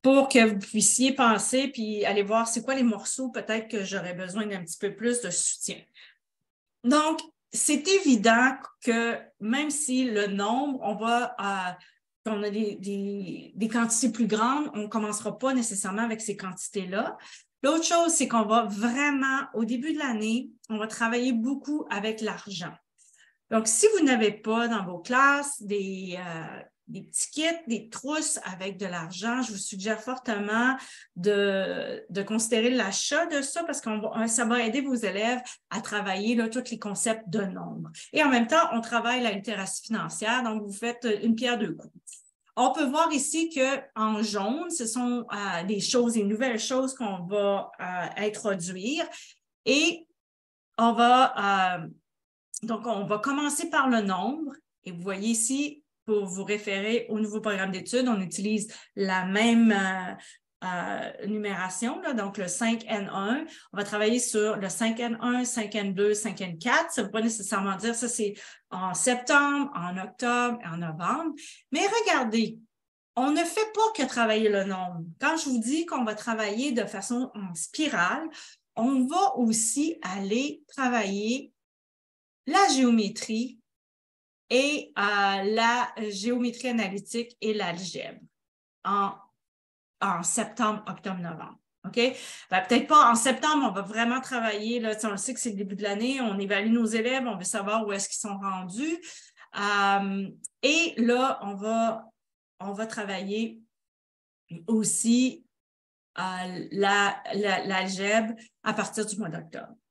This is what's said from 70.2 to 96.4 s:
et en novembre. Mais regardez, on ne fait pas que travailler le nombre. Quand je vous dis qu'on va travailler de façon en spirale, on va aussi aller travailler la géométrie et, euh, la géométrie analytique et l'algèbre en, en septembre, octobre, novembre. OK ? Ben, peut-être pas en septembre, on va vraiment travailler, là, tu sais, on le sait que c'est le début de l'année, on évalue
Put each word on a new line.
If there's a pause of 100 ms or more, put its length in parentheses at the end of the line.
et
en
novembre. (360)
Mais (140)
regardez, (560)
on
ne
fait
pas
que
travailler
le
nombre. (160)
Quand
je
vous
dis
qu'on
va
travailler
de
façon
en
spirale, (480)
on
va
aussi
aller
travailler (920)
la
géométrie (920)
et,
euh,
la (180)
géométrie
analytique
et
l'algèbre (640)
en, (880)
en
septembre,
octobre,
novembre. (260)
OK ? (540)
Ben,
peut-être
pas
en
septembre,
on
va
vraiment
travailler,
là,
tu
sais,
on
le
sait
que
c'est
le
début
de
l'année,
on
évalue